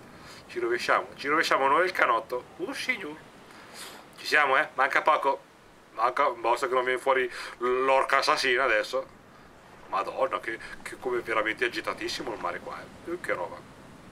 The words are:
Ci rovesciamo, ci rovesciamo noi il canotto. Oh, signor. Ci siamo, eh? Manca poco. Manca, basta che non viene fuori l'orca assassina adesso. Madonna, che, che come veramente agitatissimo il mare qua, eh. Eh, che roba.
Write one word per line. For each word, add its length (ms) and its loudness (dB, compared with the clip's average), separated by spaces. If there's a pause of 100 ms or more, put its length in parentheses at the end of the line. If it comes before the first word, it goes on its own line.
(480)
Ci 120 -8
rovesciamo, 560 2
ci 120 -8
rovesciamo 400 4
noi 180 4
il 60 -2
canotto. 540 0 (120)
Oh, 160 -6
signor. 420 -6 (1040)
Ci 80 -14
siamo, 320 4
eh? 160 2
Manca 280 2
poco. 400 2 (520)
Manca, 360 2
basta 380 0
che 60 -2
non 100 4
viene 160 0
fuori 300 2 (300)
l'orca 580 4
assassina 460 2
adesso. 420 0 (840)
Madonna, 520 -2
che, 180 -6 (240)
che 180 -12
come 200 -2
veramente 460 0
agitatissimo 680 -4
il 60 -8
mare 200 -6
qua, 200 -10
eh. 320 -14
Eh, 100 -6
che 120 -2
roba. 400 -6 (380)